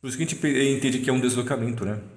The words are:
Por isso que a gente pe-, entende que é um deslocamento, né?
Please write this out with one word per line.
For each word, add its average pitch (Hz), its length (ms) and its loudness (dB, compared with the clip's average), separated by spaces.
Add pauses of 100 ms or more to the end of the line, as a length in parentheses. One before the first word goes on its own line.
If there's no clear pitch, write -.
Por 135 60 -10
isso 127 100 -6
que 160 60 0
a - 20 0
gente 156 120 -4
pe-, 139 360 2
entende 127 260 0
que 127 100 0
é 127 40 4
um 131 60 4
deslocamento, 120 680 0
né? 104 140 -2 (180)